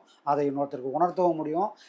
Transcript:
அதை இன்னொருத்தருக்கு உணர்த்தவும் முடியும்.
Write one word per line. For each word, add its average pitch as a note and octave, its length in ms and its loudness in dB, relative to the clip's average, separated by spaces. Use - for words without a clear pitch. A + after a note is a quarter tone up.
அதை C#3+ 280 2
இன்னொருத்தருக்கு C3+ 480 -4
உணர்த்தவும் F3 420 2
முடியும். D#3+ 300 -2